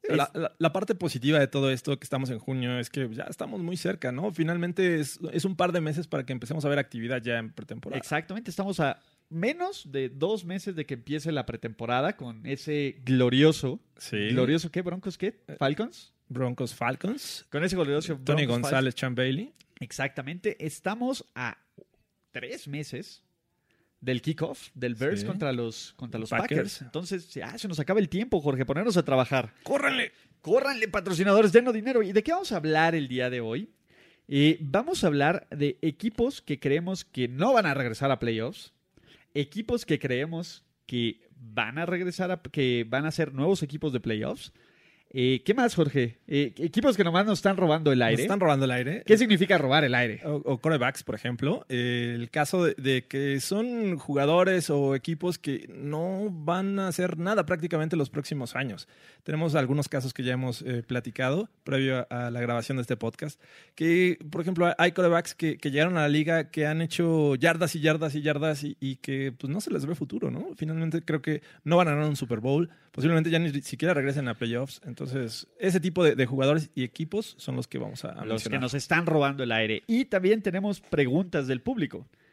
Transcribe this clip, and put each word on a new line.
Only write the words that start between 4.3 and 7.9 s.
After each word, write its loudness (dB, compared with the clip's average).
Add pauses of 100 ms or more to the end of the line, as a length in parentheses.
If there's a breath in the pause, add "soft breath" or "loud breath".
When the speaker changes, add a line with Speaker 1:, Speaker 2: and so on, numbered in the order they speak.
Speaker 1:
Finalmente 0
es, -6 (120)
es -2
un -2
par 2
de 0
meses -2
para -4
que -6
empecemos -6
a 2
ver 2
actividad -4
ya -2
en -8
pretemporada. -10